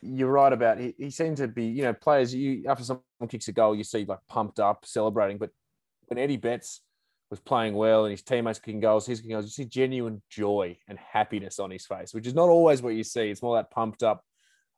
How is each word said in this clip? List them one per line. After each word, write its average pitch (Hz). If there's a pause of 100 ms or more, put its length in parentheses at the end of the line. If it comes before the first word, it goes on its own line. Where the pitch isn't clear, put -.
you're 131
right 139
about, 113
he, 123
he 139
seemed 160
to 135
be, 113
you 120
know, 120
players, 135
you, 135
after 131
someone 127 (260)
kicks -
a 110
goal, 107
you 104
see, 104
like, 95 (100)
pumped 110
up, 104
celebrating. 107
But 104 (560)
when 120
Eddie 139
Betts - (480)
was 104
playing 113
well 110
and 104
his 98
teammates 117
kicking 107
goals, 107
he's 120
kicking 113
goals, 107
you 107
see 139
genuine 120
joy 101 (120)
and 98
happiness 104
on 98
his 92
face, 90
which 110
is 123
not 170
always 165
what 120
you 110
see. 107
It's 101
more 120
that 107
pumped 113
up, 110 (520)